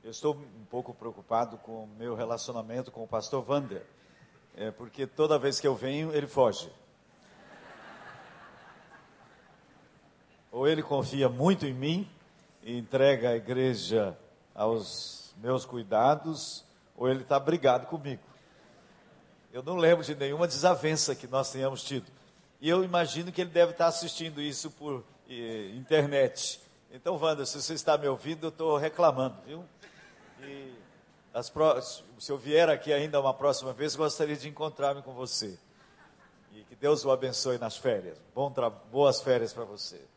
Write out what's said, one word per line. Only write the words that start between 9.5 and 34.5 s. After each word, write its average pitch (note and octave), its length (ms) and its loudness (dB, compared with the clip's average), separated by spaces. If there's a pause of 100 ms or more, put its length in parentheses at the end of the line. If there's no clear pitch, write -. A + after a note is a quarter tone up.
Ou B2+ 160 0
ele D#3 160 2
confia C3+ 440 0
muito D3 380 2
em C3+ 80 -2
mim D#3 340 -2 (540)
e A#2+ 160 -8
entrega B2+ 540 4
a A#2 40 2
igreja A2 800 0 (380)
aos - 840 -4
meus B2 280 -2
cuidados, B2+ 960 0 (320)
ou B2+ 140 0
ele C3 140 0
tá C#3 160 2
brigado C3+ 480 2
comigo. C#3 340 -8 (1300)
Eu B2+ 120 -10
não E3 120 -4
lembro E3 300 6
de D3 80 -6
nenhuma C#3+ 340 0
desavença D#3 680 2
que - 100 -16
nós B2+ 260 -2
tenhamos C3 320 -4
tido. B2+ 280 -6 (500)
E D3 80 -2
eu F#3 140 4
imagino F3 480 -2
que F3+ 100 -2
ele F3 80 -2
deve E3+ 220 6
estar E3+ 160 2
assistindo E3 520 -4
isso D3 300 -6
por, C#3+ 340 -8 (240)
eh, A2+ 460 -8
internet. C#3 880 2 (300)
Então, E3+ 260 -4
Wander, D3 300 0
se D3 120 -8
você D#3 140 -6
está D3+ 240 2
me D3 100 0
ouvindo, D#3 380 -4
eu D#3+ 60 -4
tô D#3 260 0
reclamando, C#3+ 680 2
viu? E3 180 -14 (760)
E C#3 340 -16 (580)
as A#2+ 160 -4
pró-, D3 320 4
se - 480 -14
eu C#3 80 -2
vier D3+ 320 6
aqui D3 220 2
ainda D3 300 2
uma C3+ 120 4
próxima C3+ 380 0
vez, C3+ 240 -4
gostaria D3 400 0
de C#3 140 -10
encontrar-me C#3+ 520 -4